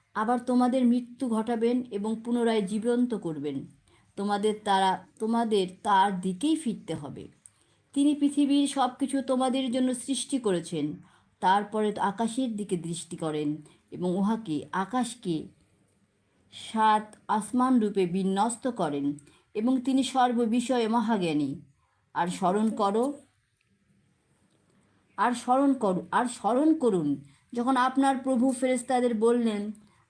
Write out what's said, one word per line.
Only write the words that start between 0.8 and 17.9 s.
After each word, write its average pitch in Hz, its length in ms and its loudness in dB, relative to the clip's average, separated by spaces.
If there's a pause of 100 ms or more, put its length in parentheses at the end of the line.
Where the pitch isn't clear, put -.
মৃত্যু 247 440 0
ঘটাবেন 233 640 0
এবং 220 340 -4
পুনরায় 233 360 2
জীবন্ত 233 520 0
করবেন। 147 520 -6 (500)
তোমাদের 202 380 0 (100)
তারা, 190 420 2 (140)
তোমাদের 220 480 2 (160)
তার 196 380 4
দিকেই 190 340 0
ফিরতে 226 380 -6
হবে। 131 340 -10 (640)
তিনি 285 220 2
পৃথিবীর 285 520 2
সব 262 220 0 (100)
কিছু 277 220 -2
তোমাদের 262 500 0
জন্য 254 240 0
সৃষ্টি 262 440 -4
করেছেন, 165 540 -2 (460)
তারপরে 208 600 2
আকাশের 226 560 -2
দিকে 202 220 -4
দৃষ্টি 165 400 -8
করেন 151 400 -2 (340)
এবং 175 240 -2
উহাকে, 196 560 -2
আকাশকে 190 760 -4 (1040)
সাত 214 640 0 (120)
আসমান 247 520 2
রূপে 196 260 0